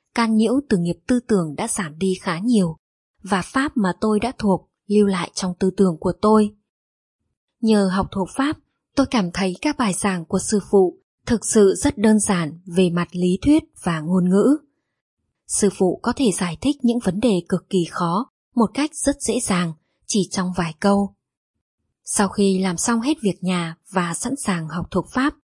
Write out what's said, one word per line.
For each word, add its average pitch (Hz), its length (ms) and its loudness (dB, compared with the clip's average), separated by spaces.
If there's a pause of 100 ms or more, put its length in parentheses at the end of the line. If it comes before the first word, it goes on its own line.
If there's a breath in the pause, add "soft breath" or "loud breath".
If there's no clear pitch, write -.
(140)
can 220 220 2
nhiễu 226 320 2
từ 202 100 2
nghiệp 170 280 -2
tư 247 220 2
tưởng 170 280 0
đã 220 120 -4
giảm 160 300 -6
đi 190 220 0
khá 165 180 -4
nhiều, 196 380 2 (460)
và 190 200 -2
pháp 277 340 -2
mà 190 240 2
tôi 214 200 0
đã 233 180 -4
thuộc 196 320 0 (160)
lưu 208 200 4
lại 185 280 -2
trong 180 240 -4
tư 190 180 2
tưởng 180 240 2
của 180 200 -2
tôi. 214 340 4 (1040)
Nhờ 214 280 4
học 185 240 0
thuộc 190 240 -4
pháp, 294 220 -2 (360)
tôi 269 120 2
cảm 202 280 -2
thấy 185 260 -4
các 302 180 -2
bài 214 140 0
giảng 180 320 -4
của 190 140 -4
sư 202 220 -2 (100)
phụ 190 280 4 (280)
thực 233 180 -2
sự 196 300 4
rất 285 240 -2
đơn 214 220 4
giản 170 460 -2
về 180 240 0
mặt 170 220 -2
lý 180 300 0
thuyết 302 200 4 (200)
và 160 180 -2
ngôn 180 300 0
ngữ. 208 260 4 (880)
Sư - 220 0 (100)
phụ 185 240 0
có 240 140 -2
thể 254 160 2
giải 175 280 -4
thích 285 220 -2
những 240 220 2
vấn 190 160 -2
đề 208 280 2
cực - 220 -4
kỳ 180 200 2
khó 180 400 -4 (240)
một 220 200 2
cách 294 200 -2
rất - 280 -2
dễ 247 180 -2
dàng, 175 320 -2 (340)
chỉ 190 240 -2
trong 180 260 -4
vài 165 240 -4
câu. 202 340 0 (920)
Sau - 240 -2
khi 196 300 2
làm 185 180 -2
xong 233 240 -2
hết 294 220 -2
việc 185 220 -2
nhà 175 320 -4 (140)
và 170 240 -2
sẵn 269 220 -6
sàng 170 320 -4
học 170 220 -8
thuộc 180 200 -2
pháp, 269 240 -2 (140)